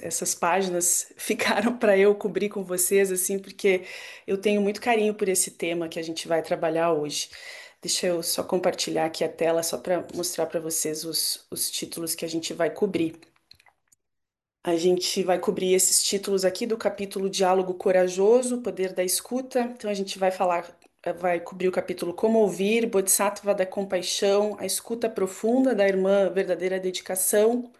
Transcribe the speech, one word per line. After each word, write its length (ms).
essas 320
páginas 800
<laughs> 20
ficaram 600
pra 180
eu 180
cobrir 340
com 160
vocês, 480
assim, 260
porque 460
eu 120
tenho 220
muito 200
carinho 340
por 140
esse 240
tema 360
que 100
a 40
gente 260
vai 140
trabalhar 500
hoje. 380
Deixa 280
eu 140
só 200
compartilhar 640
aqui 180
a 40
tela, 340
só 160
pra 260
mostrar 320
pra 140
vocês 440
os, 460
os 200
títulos 440
que 100
a 40
gente 260
vai 160
cobrir. 440
A 140
gente 460
vai 160
cobrir 360
esses 280
títulos 420
aqui 220
do 100
capítulo 520
Diálogo 460
Corajoso, 840
o 60
Poder 320
da 100
Escuta. 560
Então, 300
a 40
gente 240
vai 120
falar, 340
vai 280
cobrir 280
o 40
capítulo 420
Como 240
Ouvir, 480
Bodhisattva 680
da 120
Compaixão, 920
a 60
Escuta 440
Profunda 640
da 120
Irmã 440
Verdadeira 500
Dedicação, 1000